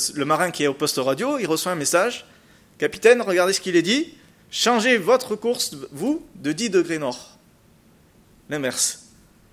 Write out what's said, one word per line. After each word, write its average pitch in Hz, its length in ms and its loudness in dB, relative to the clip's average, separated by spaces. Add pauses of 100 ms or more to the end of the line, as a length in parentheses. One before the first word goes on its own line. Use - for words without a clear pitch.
(140)
le 143 120 -2
marin 156 240 2
qui - 140 -4
est 143 40 4
au 139 60 0
poste 143 240 -2
radio, 151 400 0
il 214 80 -4
reçoit 170 260 -2
un 180 40 -2
message. « 175 500 0 (520)
Capitaine, 226 440 4
regardez 185 320 2
ce - 60 -2
qu'il 185 140 -4
est 170 80 6
dit. 254 320 -2 (360)
Changez 240 460 2
votre 214 380 2
course, 226 400 -4 (160)
vous, 254 340 -4 (120)
de 139 160 -4
dix 208 180 -4
degrés 165 280 2
nord. » 127 400 -8 (1120)
L'inverse. 139 540 -4 (480)